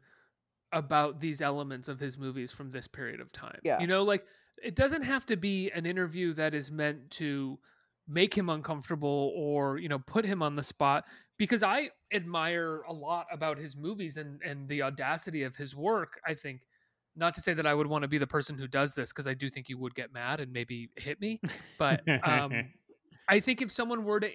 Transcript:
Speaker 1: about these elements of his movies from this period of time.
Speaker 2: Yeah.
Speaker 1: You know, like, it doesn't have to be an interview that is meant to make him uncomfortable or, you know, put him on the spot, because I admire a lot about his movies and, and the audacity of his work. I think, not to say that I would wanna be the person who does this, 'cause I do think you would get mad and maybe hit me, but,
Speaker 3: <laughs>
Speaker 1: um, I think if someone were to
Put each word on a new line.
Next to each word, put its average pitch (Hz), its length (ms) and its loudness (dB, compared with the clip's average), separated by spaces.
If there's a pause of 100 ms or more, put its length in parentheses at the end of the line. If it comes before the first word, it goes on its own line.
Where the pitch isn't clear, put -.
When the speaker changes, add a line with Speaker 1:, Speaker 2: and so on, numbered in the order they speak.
(720)
Speaker 1:
about 151 480 2
these 151 220 -2
elements 143 460 -2
of 135 120 -8
his 135 180 -6
movies 131 340 -6
from 135 200 -12
this 127 160 -8
period 123 340 -8
of - 100 -14
time. - 320 -14
Speaker 2:
Yeah. 143 160 4
Speaker 1:
You 175 80 4
know, 190 160 6
like, 202 220 4 (380)
it 208 120 -6
doesn't 277 280 4
have 262 240 0
to 220 100 2
be 190 320 0
an 170 160 -4
interview 175 480 0
that 151 220 2
is 143 160 -2
meant 151 400 -2
to 139 480 -2 (480)
make 175 280 2
him 185 140 2
uncomfortable 147 840 0
or, 147 420 2
you 170 100 -6
know, 143 120 0
put 214 260 0
him 190 160 0
on 147 140 2
the 143 80 -2
spot, 139 420 2 (320)
because - 240 4
I 233 280 2 (220)
admire 170 760 0
a 165 60 -8
lot 160 380 -2
about 151 280 -2
his 143 180 -10
movies 160 400 -4
and, 147 240 -10
and 143 260 -6
the 147 140 -2
audacity 143 600 -2
of 127 120 -6
his 139 200 -10
work. 180 500 -2
I 160 80 -2
think, 139 320 -10 (500)
not 170 200 2
to - 60 -4
say 180 120 2
that 156 140 2
I 147 80 6
would 147 120 4
wanna 147 200 2
be 147 100 2
the 139 100 4
person 147 300 -2
who 135 100 -6
does 139 280 2
this, 123 180 -4
'cause 139 140 -6
I 131 80 0
do 135 140 -4
think 127 200 -10
you 131 80 -6
would 127 160 -6
get 120 180 -8
mad 127 280 -4
and 131 120 -8
maybe 120 440 -6
hit - 260 -8
me, 220 180 -2 (380)
but, 143 300 4
Speaker 3:
<laughs> 139 160 4
Speaker 1:
um, 139 500 2 (560)
I 202 120 8
think 254 200 0
if 233 100 -2
someone 233 340 -2
were 208 160 4
to 208 140 -2